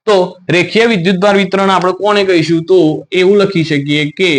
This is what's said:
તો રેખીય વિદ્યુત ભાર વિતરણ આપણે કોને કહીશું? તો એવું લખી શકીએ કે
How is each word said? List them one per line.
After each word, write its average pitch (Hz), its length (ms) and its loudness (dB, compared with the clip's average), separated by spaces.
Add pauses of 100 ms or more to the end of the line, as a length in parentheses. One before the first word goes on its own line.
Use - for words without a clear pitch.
તો 208 140 0 (340)
રેખીય 180 380 0
વિદ્યુત 190 320 0
ભાર 202 160 2
વિતરણ 196 340 0
આપણે 185 240 0
કોને 202 320 -2
કહીશું? 165 400 0
તો 185 120 2 (320)
એવું 185 280 2
લખી 196 260 0
શકીએ 147 480 -2
કે 185 280 -2